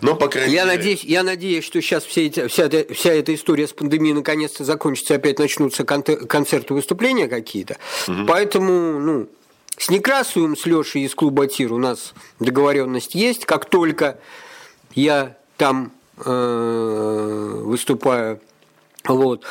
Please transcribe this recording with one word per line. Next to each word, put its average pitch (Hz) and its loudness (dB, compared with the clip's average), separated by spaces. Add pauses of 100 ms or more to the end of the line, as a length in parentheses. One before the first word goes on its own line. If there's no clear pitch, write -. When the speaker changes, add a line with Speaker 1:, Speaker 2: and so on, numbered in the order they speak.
Speaker 1:
но, 151 2
по 147 2
крайней 135 0
Speaker 2:
Я 180 2
Speaker 1:
мере 180 2
Speaker 2:
надеюсь, 185 -2
я 175 2
надеюсь, 180 -2
что - -4
щас 160 0
все 165 0
эти, 147 -2
вся 170 2
эта, 147 0
вся 170 0
эта 156 2
история 147 0
с - -10
пандемией 156 2
наконец-то 151 -2
закончится, 147 0
опять 139 2
начнутся 143 0
конте-, 143 0
концерты, 143 0
выступления 185 0
какие-то. 110 -6 (300)
Speaker 1:
Мгм. 92 -2
Speaker 2:
Поэтому, 180 2
ну, 143 -2 (480)
с - -6
Некрасовым, 196 0
с - -6
Лешей 156 0
из 131 -4
клуба 139 2
«ТИР» 131 -2
у 120 -2
нас 127 -4 (260)
договоренность 131 0
есть. 233 0
Как 151 0
только 156 2 (760)
я 139 0 (200)
там, 131 0 (340)
э, 110 -2
выступаю. 117 0 (680)
Вот. 131 2